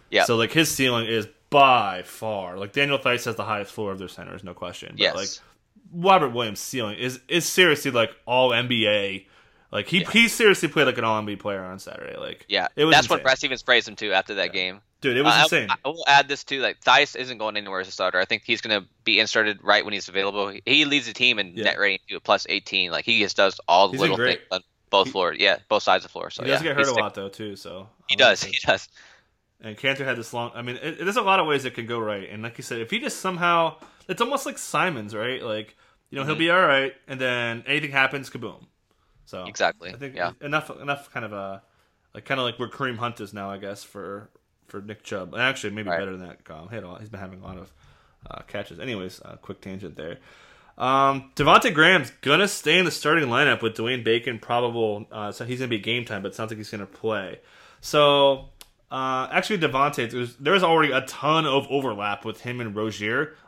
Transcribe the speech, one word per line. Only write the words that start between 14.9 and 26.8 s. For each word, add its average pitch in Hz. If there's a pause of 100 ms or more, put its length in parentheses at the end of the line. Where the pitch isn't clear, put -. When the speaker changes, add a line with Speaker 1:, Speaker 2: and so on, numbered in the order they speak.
Speaker 2:
Dude, 127
it 135
was 147
Speaker 1:
Uh, 110
I, 139
Speaker 2:
insane. 151
Speaker 1:
I -
will 160
add 143
this 139
too: 135
like, 110
Theis 135
isn't 127
going 107
anywhere 98
as 92
a 95
starter. 92
I 95
think 110
he's 113
gonna 104 (180)
be 104
inserted 107
right 101
when 104
he's 95
available. 98
He, 98
he 147
leads 143
the 110
team 123
in 90
Speaker 2:
Yeah. 107
Speaker 1:
net 98
rating 95 (100)
to 101
a 85
plus 101
eighteen. 95
Like, 76
he 113
just 101
does 98
all 90
the 92
Speaker 2:
He's 135
Speaker 1:
little 95
Speaker 2:
been 117
great. 90
Speaker 1:
things -
on 92 (280)
both 98
Speaker 2:
He, 131
Speaker 1:
floors. 87
Yeah, 98 (120)
both 107
sides 92
of -
the -
floor. 85
So, -
Speaker 2:
he 127
does 135
Speaker 1:
yeah, 160
Speaker 2:
get 139
hurt 143